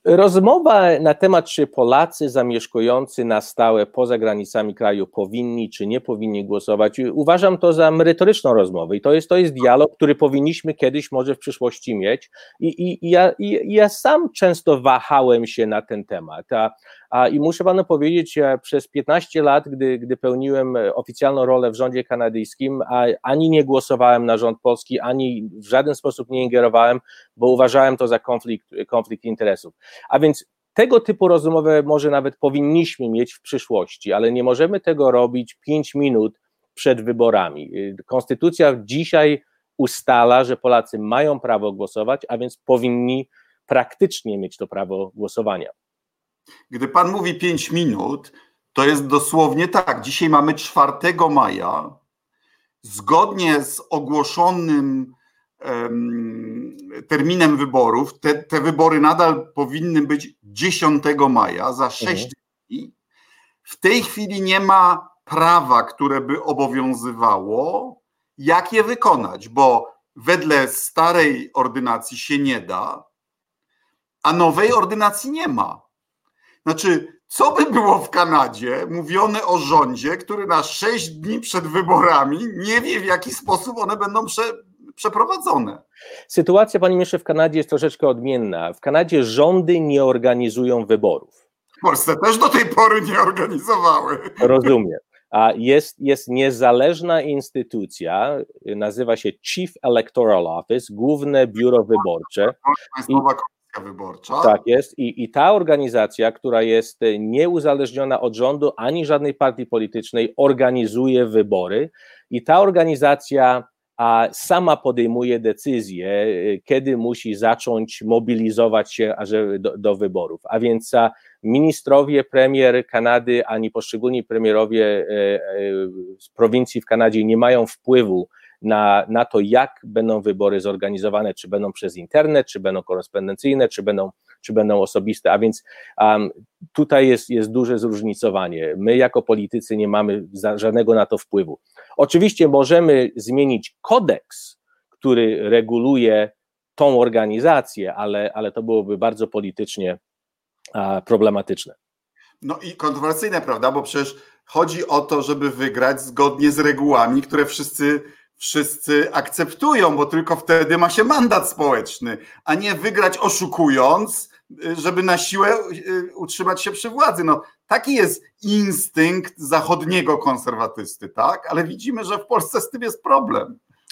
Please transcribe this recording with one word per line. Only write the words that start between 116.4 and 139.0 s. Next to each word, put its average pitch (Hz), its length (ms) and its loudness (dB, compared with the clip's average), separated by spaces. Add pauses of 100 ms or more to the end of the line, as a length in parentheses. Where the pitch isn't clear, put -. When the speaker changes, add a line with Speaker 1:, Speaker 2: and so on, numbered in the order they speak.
Speaker 1:
kiedy 135 380 -2
musi 117 380 -6
zacząć 113 680 -2
mobilizować 113 920 0
się, 107 220 -2
ażeby 104 420 -2
do, 98 200 -6
do 101 180 0
wyborów. 90 480 -4
A 113 160 -4
więc, 113 340 -2
a, 113 160 4 (320)
ministrowie, 139 800 2
premier 131 640 2
Kanady, 120 600 0
ani 110 240 -4
poszczególni 117 540 -4
premierowie, 110 600 2
e, 104 200 0
e, 101 360 0 (800)
z - 80 -20
prowincji 117 520 0
w - 60 -20
Kanadzie 113 380 2
nie 113 120 2
mają 120 300 4
wpływu 104 640 0 (340)
na, 104 460 2
na 110 160 0
to, - 160 0
jak 120 440 0
będą 110 360 -2
wybory 101 400 0
zorganizowane, 101 760 -4
czy - 140 -18
będą 101 240 -4
przez 90 240 -10
internet, 151 500 2
czy - 140 -12
będą 95 220 -4
korespondencyjne, 98 840 -2
czy - 140 -8
będą, 98 280 -4 (300)
czy - 120 -12
będą 107 280 2
osobiste. 101 520 -2
A 101 60 2
więc, 113 260 -2 (320)
am, 107 340 2 (420)
tutaj 143 360 4
jest, 120 220 0
jest 110 200 0
duże 120 280 0
zróżnicowanie. 98 960 -4
My 110 200 2
jako 123 260 2